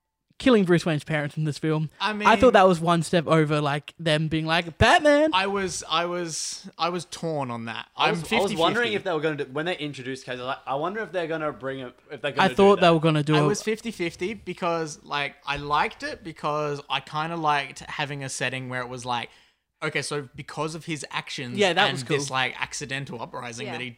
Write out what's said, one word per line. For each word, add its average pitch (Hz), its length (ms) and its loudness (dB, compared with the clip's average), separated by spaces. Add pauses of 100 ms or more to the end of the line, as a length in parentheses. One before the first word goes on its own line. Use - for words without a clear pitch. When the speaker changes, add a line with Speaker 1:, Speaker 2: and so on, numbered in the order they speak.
(380)
Speaker 1:
Killing 226 260 4
Bruce 170 220 2
Wayne's 156 160 0
parents 147 340 -4
in 156 60 -2
this 151 160 -4
film. 156 320 -2 (100)
Speaker 2:
I 196 100 -2
Speaker 1:
I 208 260 4
thought 202 120 4
Speaker 2:
mean, 233 40 8
Speaker 1:
that 196 160 8
was 180 100 4
one 170 240 2
step 160 240 0
over, 156 340 4
like, 143 380 -4
them 160 300 0
being 156 180 -2
like, 165 320 -2
"Batman!" 294 560 6
Speaker 2:
I 190 140 2
was, 196 420 -2
I 165 140 2
was, 175 760 -6
I 165 120 2
was 175 160 -6
torn 147 440 -6
on 117 140 -6
that. 113 320 -10
Speaker 3:
I 139 140 2
Speaker 2:
I'm 170 100 -2
Speaker 3:
was, 156 120 -6
I 226 100 2
was 208 120 0
wondering 202 380 2
Speaker 2:
fifty - 20 -2
fifty. - 0 -
Speaker 3:
if 196 80 -4
they 190 100 -2
were 156 80 0
gonna 147 240 -2
do, - 60 -6
when 151 160 -4
they 180 100 -2
introduced 131 480 -8
Kaiser, 127 200 -8
like, 131 200 -6
I 127 120 -4
wonder 180 240 -4
if 202 100 -8
they're 170 160 -4
gonna 156 240 -4
bring 135 300 -8
it, 123 120 -12 (200)
if 143 100 -12
they're 143 80 -2
gonna 151 140 2
Speaker 1:
I 190 40 4
Speaker 3:
do 185 60 0
Speaker 1:
thought 202 220 8
Speaker 3:
that. 185 100 4
Speaker 1:
they 170 60 8
were 165 80 4
gonna 156 240 2
do 151 100 2
Speaker 2:
I 151 60 6
Speaker 1:
it. 147 60 4
Speaker 2:
was 202 180 0
fifty 220 260 -4
fifty 180 440 -6
because, 170 680 -4
like, 143 320 -6 (100)
I 143 120 4
liked 147 480 0
it 294 180 -10
because 151 680 -2
I 135 120 0
kinda 156 360 -6
liked 147 440 0
having 143 420 -6
a 135 60 -8
setting 131 400 -4
where 127 140 -6
it 120 60 -8
was 123 160 -12
like, 120 260 -4 (500)
okay, 156 220 -4
so 147 320 -6
because 151 400 -8
of 160 120 -12
his 156 260 -8
actions 139 440 -8
Speaker 1:
Yeah, 196 160 2
that 180 180 4
Speaker 2:
and - 20 -4
Speaker 1:
was 135 100 -6
Speaker 2:
this, 139 240 -2
Speaker 1:
cool. 131 80 -6
Speaker 2:
like, 127 260 -2
accidental 135 640 -8
uprising 123 460 -10
Speaker 4:
Yeah. - 60 -8
Speaker 2:
that 120 60 -8
he 123 180 -10